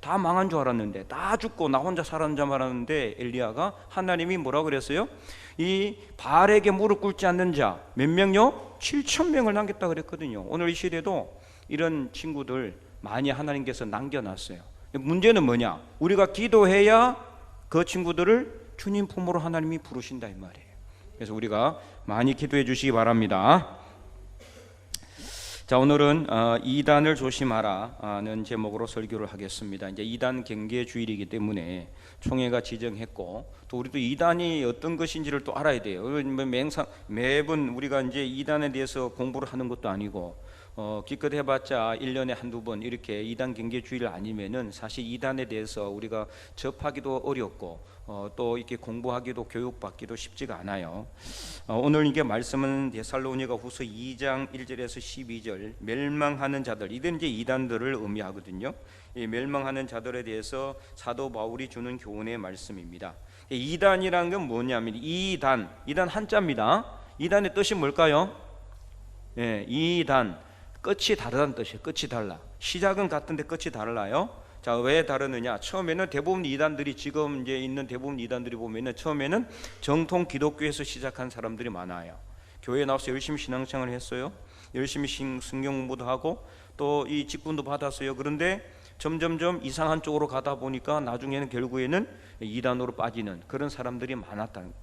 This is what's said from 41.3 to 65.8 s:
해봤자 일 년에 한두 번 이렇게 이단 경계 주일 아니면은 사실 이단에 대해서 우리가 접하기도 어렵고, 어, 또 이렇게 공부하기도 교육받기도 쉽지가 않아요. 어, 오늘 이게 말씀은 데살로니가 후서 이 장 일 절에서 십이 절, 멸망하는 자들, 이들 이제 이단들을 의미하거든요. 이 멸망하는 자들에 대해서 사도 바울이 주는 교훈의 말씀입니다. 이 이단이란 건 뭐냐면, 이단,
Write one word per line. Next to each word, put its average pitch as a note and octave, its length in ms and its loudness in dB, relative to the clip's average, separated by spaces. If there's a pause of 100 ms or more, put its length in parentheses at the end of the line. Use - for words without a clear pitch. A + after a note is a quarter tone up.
해봤자 C3 680 0
일 B2+ 140 -4
년에 C3 180 -2
한두 A#2 320 -8
번 A2 180 -6
이렇게 A#2 400 -6
이단 A#2 320 -4
경계 A#2 260 -6
주일 A#2+ 280 -4
아니면은 G#2 640 -6
사실 A2+ 340 -10
이단에 B2+ 380 -4
대해서 G#2+ 440 -6
우리가 G#2+ 380 -6 (300)
접하기도 C3+ 600 -4
어렵고, A2 600 -4 (260)
어, G2+ 280 -8
또 A#2+ 240 0
이렇게 A#2 160 -8
공부하기도 A#2+ 680 -6
교육받기도 A#2 720 -8
쉽지가 B2 400 -10
않아요. F#2+ 500 -6 (600)
어, A2 100 0
오늘 D3+ 280 6
이게 D3 180 2
말씀은 C3+ 640 -2
데살로니가 C3 640 -4
후서 B2 300 -8
이 A#2+ 320 -10
장 C3+ 360 -2
일 C3 140 -12
절에서 B2 320 -8
십이 A#2 460 -10
절, G#2 340 -8
멸망하는 C#3 840 0
자들, G#2+ 260 -6
이들 D3 260 -4
이제 D#3 120 -2
이단들을 B2 640 -2
의미하거든요. G2+ 800 -6 (400)
이 A#2 140 -6
멸망하는 C3+ 580 -2
자들에 B2 380 -8
대해서 C3 500 -6 (220)
사도 B2 340 -6
바울이 A#2 380 -6
주는 B2 300 -8
교훈의 G#2+ 380 -8
말씀입니다. F#2 800 -12 (340)
이 C3+ 260 -4
이단이란 F#3 560 4
건 F3+ 180 -2
뭐냐면, A#2 480 -2
이단, C#3+ 760 0 (160)